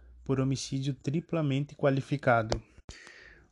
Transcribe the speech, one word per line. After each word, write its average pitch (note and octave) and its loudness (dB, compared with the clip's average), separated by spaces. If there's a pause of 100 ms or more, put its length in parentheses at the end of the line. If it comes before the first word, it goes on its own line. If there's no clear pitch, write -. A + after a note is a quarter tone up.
(240)
por C3+ 0
homicídio C3+ -2
triplamente D3 -2
qualificado, B2 2 (920)